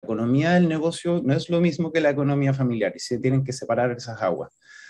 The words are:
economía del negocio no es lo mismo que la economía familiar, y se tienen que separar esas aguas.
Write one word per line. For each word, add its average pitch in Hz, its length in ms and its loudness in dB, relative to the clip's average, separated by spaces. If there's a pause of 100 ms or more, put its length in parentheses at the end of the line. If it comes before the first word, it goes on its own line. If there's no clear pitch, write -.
economía 123 500 0
del 180 140 6
negocio 170 560 -2
no 135 120 2
es 165 160 -2
lo 170 100 2
mismo 165 320 0
que 165 80 2
la 151 80 4
economía 139 460 2
familiar, 117 420 0
y - 40 -14
se 123 180 -4
tienen 131 260 2
que 127 80 -6
separar 120 400 0
esas 117 300 -10
aguas. 85 280 -2 (400)